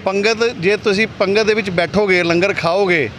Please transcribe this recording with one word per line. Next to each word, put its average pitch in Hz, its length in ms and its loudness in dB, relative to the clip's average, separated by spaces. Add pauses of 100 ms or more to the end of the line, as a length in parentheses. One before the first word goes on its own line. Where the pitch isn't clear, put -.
ਪੰਗਤ, 214 560 0
ਜੇ 196 180 0
ਤੁਸੀਂ 202 300 0 (120)
ਪੰਗਤ 202 240 2
ਦੇ 214 100 2
ਵਿੱਚ 208 160 -2
ਬੈਠੋਗੇ, 180 540 0
ਲੰਗਰ 170 300 2
ਖਾਓਗੇ 170 640 0